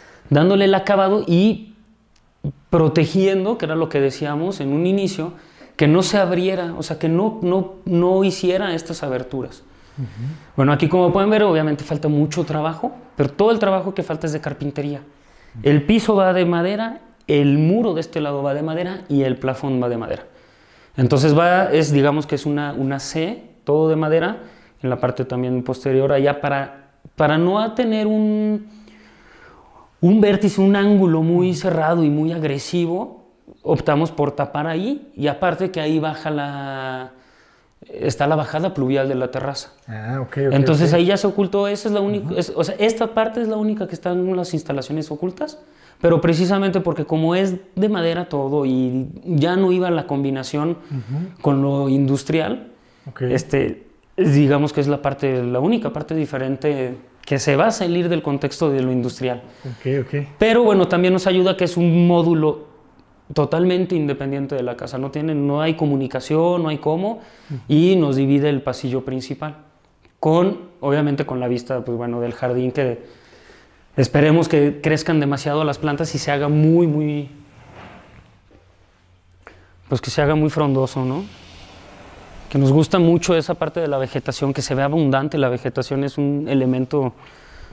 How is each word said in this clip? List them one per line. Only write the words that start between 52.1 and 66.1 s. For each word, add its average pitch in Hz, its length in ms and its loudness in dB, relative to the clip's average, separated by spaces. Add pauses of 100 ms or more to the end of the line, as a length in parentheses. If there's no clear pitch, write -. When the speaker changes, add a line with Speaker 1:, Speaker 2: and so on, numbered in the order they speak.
Speaker 2:
Ok. - 140 -10
Speaker 1:
este, 127 640 -2 (300)
digamos 143 560 4
que 151 80 -2
es 139 80 0
la 143 120 -2
parte, 135 440 -2
la 123 160 -2
única 185 320 0
parte 151 240 -8
diferente 135 800 -4 (280)
que 139 140 -2
se 139 160 0
va 175 140 4
a - 20 2
salir 175 380 0
del 170 140 0
contexto 147 480 -2
de 135 120 0
lo 127 80 0
industrial. 123 520 -4 (220)
Speaker 2:
Ok, 131 420 -4
ok. 143 200 -6 (120)
Speaker 1:
Pero 226 260 4
bueno, 190 240 4
también 180 240 2
nos 185 160 0
ayuda 185 280 2
que 185 80 0
es 175 120 -2
un 175 320 4
módulo 165 580 2 (680)
totalmente 180 600 0
independiente 139 640 -4
de 123 80 -4
la 123 120 -6
casa. - 220 -10
No 135 140 -6
tiene, 151 240 -4
no 143 260 0
hay 160 120 0
comunicación, 156 920 0